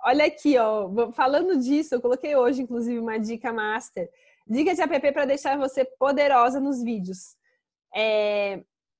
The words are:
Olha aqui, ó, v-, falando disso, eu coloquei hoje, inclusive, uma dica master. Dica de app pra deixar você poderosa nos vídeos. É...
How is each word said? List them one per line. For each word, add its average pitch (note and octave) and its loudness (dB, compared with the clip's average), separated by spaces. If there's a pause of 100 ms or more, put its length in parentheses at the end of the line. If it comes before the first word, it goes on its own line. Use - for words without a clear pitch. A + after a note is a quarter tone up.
Olha C#4 4
aqui, D4 2
ó, G#3+ 0
v-, A3 -2
falando D#4 2
disso, C#4+ 0
eu B3 0
coloquei C4 -2
hoje, B3+ 2
inclusive, A#3+ -4
uma A3+ -4
dica A3+ -6
master. G#3+ -6 (400)
Dica D4+ 0
de E4+ -2
app C#4+ 0
pra C#4+ 0
deixar C#4 -2
você C4+ -2 (140)
poderosa C4+ 4
nos C4+ -2
vídeos. G3 -8 (600)
É... G#3 0 (380)